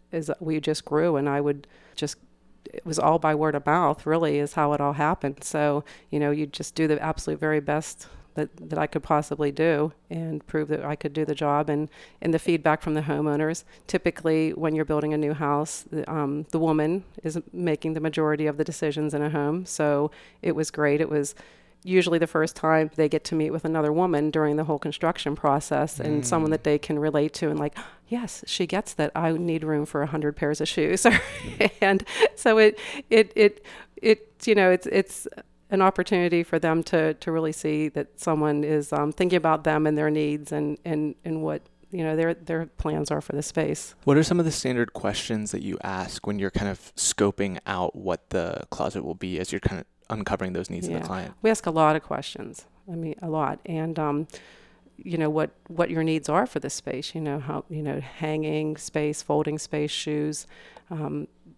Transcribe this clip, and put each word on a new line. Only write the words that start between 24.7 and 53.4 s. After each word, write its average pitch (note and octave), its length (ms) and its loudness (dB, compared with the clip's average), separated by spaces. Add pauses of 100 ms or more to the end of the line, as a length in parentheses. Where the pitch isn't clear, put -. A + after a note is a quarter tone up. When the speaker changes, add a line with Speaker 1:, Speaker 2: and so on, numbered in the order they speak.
Speaker 1:
construction D3+ 560 -2
process C#3+ 640 0
and D3 260 -2
someone D#3+ 240 2
Speaker 2:
Mm. D#3 40 2
Speaker 1:
that D#3 100 -2
they D3+ 140 2
can D3+ 220 -2
relate D3+ 360 0
to E3 140 0
and D3+ 100 -2
like, D3 160 -4 (320)
"Yes, A#3+ 400 -6
she F3+ 200 -2
gets - 260 -4
that - 220 0
I E3 160 2
need E3 320 -2
room D3+ 220 0
for D3 160 -2
a C#3+ 60 -2
hundred D3 280 -2
pairs D3 260 -2
of D3+ 60 -2
shoes." F3 380 2 (360)
<laughs> - 400 0
And G3 220 4 (320)
so A3 220 4
it, G#3+ 200 8 (320)
it, A3 260 6
it, G#3 300 4 (320)
it, - 480 2
you A3 100 6
know, F#3+ 160 8
it's, F#3 160 2
it's - 400 0 (440)
an G3 100 4
opportunity F3+ 640 4
for - 140 0
them D#3+ 240 2
to, D#3+ 320 2
to - 180 -6
really D#3+ 200 0
see D3+ 380 0
that - 300 -6
someone D3+ 440 2
is, D3+ 280 0
um, D3 200 0
thinking F3+ 260 2
about D#3 260 2
them D3+ 220 4
and D3+ 100 4
their D3+ 140 2
needs D3+ 420 -2
and, D3 320 -4
and, D3+ 300 -2 (100)
and D#3+ 200 -4
what, D3+ 180 -4 (300)
you F3 120 -4
know, D#3 120 0
their, E3 180 2
their E3 320 -4
plans D#3 460 -4
are D3 100 0
for - 120 -6
the D3 100 -2
space. - 500 -4 (100)
Speaker 2:
What C#3+ 140 6
are D#3+ 60 6
some F3 160 2
of E3+ 60 4
the D#3+ 60 0
standard B2 420 0
questions G#2+ 580 -4
that G2 100 -4
you F#2+ 220 -6
ask F#2 420 -6
when G#2 140 -2
you're G2 100 0
kind G2+ 200 -2
of - 260 -10
scoping - 720 0
out F2+ 280 -2
what E2+ 360 -4
the E2+ 400 -2
closet - 340 -4
will D#2+ 80 -4
be F#2 260 -6
as F#2 120 -6
you're G2+ 100 -4
kind F#2+ 180 0
of - 60 -14 (240)
uncovering G2 440 -4
those F#2 180 -6
needs F2 160 -6
of - 60 -4
Speaker 1:
Yeah. E3 80 -4
Speaker 2:
the - 40 -10
client? F3+ 380 -8
Speaker 1:
We A3 80 2
ask - 160 -2
a E3+ 40 -4
lot D#3 240 4
of D#3 60 -2
questions. - 640 -10 (260)
I E3+ 40 -8
mean, E3 260 -6
a E3 80 -8
lot. D#3 380 -2